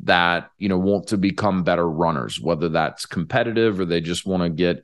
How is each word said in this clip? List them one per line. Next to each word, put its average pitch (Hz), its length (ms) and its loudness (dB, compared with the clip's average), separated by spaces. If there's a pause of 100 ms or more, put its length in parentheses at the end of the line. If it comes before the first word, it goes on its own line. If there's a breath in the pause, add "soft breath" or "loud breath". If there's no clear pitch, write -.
that, 87 520 2
you 98 120 -2
know, 92 80 2
want 98 300 0
to 107 100 0
become 95 480 0
better 85 240 2
runners, 78 500 -2
whether 80 300 0
that's 80 360 -2
competitive 113 760 0
or 92 40 0
they 85 140 0
just 85 260 -6
want 92 160 0
to 87 80 0
get 85 340 0